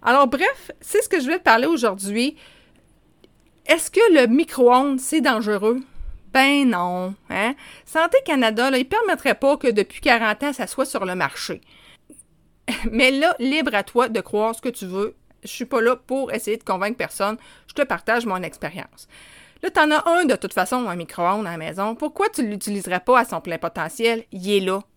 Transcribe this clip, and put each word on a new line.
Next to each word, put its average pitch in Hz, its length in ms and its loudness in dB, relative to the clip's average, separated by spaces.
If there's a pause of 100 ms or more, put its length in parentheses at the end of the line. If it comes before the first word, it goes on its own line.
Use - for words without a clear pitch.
Alors, 262 280 4
bref, 370 420 -2 (100)
c'est - 220 0
ce - 60 -4
que 381 100 0
je 269 60 -2
voulais 330 160 -2
te - 40 -20
parler 233 220 4
aujourd'hui. 226 720 -2 (1300)
Est-ce 320 240 2
que 415 240 4
le 254 140 6
micro-ondes, 262 720 4
c'est 311 200 -2
dangereux ? 220 600 0 (520)
Ben 269 360 4
non, 180 480 -2 (140)
hein ? 208 240 -2 (300)
Santé 339 400 2
Canada, 247 460 2
là, 262 80 2
il 254 100 -2
permettrait 370 460 0
pas 277 220 2
que 285 120 0
depuis 208 320 -2
quarante 226 440 0
ans, 285 80 -2
ça 240 160 -6
soit - 160 -4
sur 240 200 -6
le 185 120 -4
marché. 165 440 -6 (680)
<laughs> - 640 -8
Mais 254 180 4
là, 294 300 2
libre 269 340 0
à 202 80 2
toi 240 260 0
de 220 120 -4
croire 214 340 -2
ce - 80 -16
que 262 60 -4
tu 233 180 -10
veux. 190 300 -6 (260)
Je 208 60 -16
suis - 160 -10
pas 233 160 -2
là 240 160 2
pour 254 360 -6
essayer 220 260 -4
de - 60 -16
convaincre 202 320 -4
personne. 202 420 -4 (280)
Je - 80 -20
te 294 80 0
partage 233 420 -2
mon 185 180 -4
expérience. - 680 -12 (540)
Là, 370 80 -4
t'en 302 200 4
as 302 180 2
un 339 160 4
de 240 120 2
toute - 180 -8
façon, 233 340 -2
un 175 80 -6
micro-ondes 180 500 -2
à 170 60 -8
la 170 40 -8
maison. 170 380 -6
Pourquoi 302 340 -2
tu 302 180 -4
l'utiliserais 202 540 -4
pas 247 200 4
à 247 40 2
son 180 160 -8
plein 165 180 -8
potentiel ? 226 720 -2
Il 190 180 -6
est 202 100 4
là. 190 200 -2 (160)